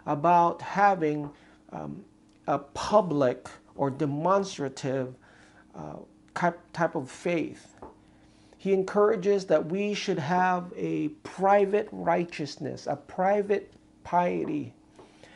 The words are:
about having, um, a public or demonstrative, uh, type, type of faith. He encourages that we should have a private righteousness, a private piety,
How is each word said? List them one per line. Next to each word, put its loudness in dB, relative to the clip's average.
about 4
having, 2
um, -12
a 0
public 0
or 0
demonstrative, -2
uh, -12
type, 0
type -2
of -6
faith. -6
He 0
encourages 2
that 2
we -2
should -2
have 0
a -2
private 4
righteousness, -4
a -2
private 0
piety, -2